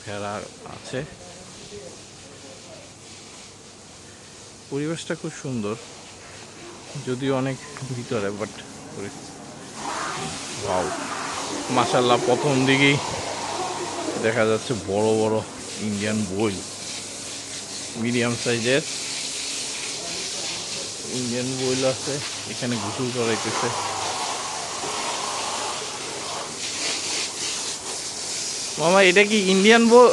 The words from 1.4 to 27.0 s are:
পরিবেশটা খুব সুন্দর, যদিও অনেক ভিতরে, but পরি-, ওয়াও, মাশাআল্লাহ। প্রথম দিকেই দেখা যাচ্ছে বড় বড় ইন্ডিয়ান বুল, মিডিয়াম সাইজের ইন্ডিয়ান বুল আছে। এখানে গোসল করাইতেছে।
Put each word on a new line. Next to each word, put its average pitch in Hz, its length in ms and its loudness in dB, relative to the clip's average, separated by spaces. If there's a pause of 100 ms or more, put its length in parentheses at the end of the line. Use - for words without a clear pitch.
পরিবেশটা 151 500 -2
খুব 160 120 -6 (100)
সুন্দর, 113 320 -2 (1300)
যদিও 135 320 0
অনেক 135 160 0 (400)
ভিতরে, 120 320 -2 (100)
but 104 140 -4 (400)
পরি-, 101 260 -10 (1400)
ওয়াও, 92 220 2 (920)
মাশাআল্লাহ। 123 420 6 (100)
প্রথম 135 260 4 (160)
দিকেই 139 280 8 (1300)
দেখা 113 240 4
যাচ্ছে 110 220 0 (180)
বড় 107 180 4 (140)
বড় 110 140 4 (500)
ইন্ডিয়ান 107 320 0 (120)
বুল, 101 240 2 (1500)
মিডিয়াম 120 300 2 (100)
সাইজের 123 400 4 (2250)
ইন্ডিয়ান 123 300 0 (120)
বুল 131 200 2 (120)
আছে। 135 220 -4 (380)
এখানে 123 300 -2
গোসল 107 340 -2
করাইতেছে। 113 520 0 (4000)